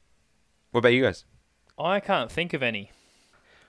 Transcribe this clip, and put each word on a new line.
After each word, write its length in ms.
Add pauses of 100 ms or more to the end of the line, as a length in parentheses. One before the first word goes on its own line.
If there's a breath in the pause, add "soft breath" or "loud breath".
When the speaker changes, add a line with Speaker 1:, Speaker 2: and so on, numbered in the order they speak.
(720)
Speaker 1:
What 60
about 160
you 80
guys? 220 (540)
Speaker 2:
I 220
can't 320
think 220
of 80
any. 280 (800 soft breath)